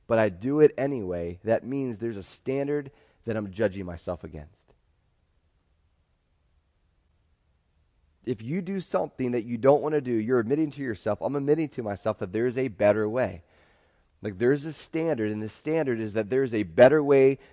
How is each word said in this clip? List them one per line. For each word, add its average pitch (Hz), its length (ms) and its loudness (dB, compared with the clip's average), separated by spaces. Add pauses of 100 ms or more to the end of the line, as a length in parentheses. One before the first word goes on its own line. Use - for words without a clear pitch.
but 113 140 2
I 110 80 4
do 113 320 -2
it 147 180 8
anyway, 90 680 -4
that 110 200 0
means 127 320 -6
there's 113 200 -6
a 95 60 -12
standard 139 680 -6 (340)
that 110 120 -4
I'm 104 140 -6
judging 98 340 -2
myself 87 400 -10
against. 78 280 -16 (3750)
If 110 180 -6
you 151 200 -6
do 190 200 -6
something 160 500 -4
that 120 140 -2
you 120 120 -6
don't 135 240 6
want 151 140 -2
to 147 60 2
do, 123 100 -4
you're 117 280 2
admitting 143 320 0
to 147 100 -14
yourself, 107 400 -4
I'm 135 160 -2
admitting 147 320 0
to 123 140 -8
myself 104 360 -4
that 92 140 -6
there 113 120 0
is 123 120 -2
a 131 100 -2
better 104 400 2
way. 107 360 -4 (800)
Like, 98 160 -8
there's 139 280 2
a 160 80 -8
standard, 147 580 -2
and 107 100 -6
the 110 60 -8
standard 147 520 -2
is 110 140 -6
that 104 160 -2
there's 131 240 0
a 107 100 0
better 123 400 6
way 139 360 6 (140)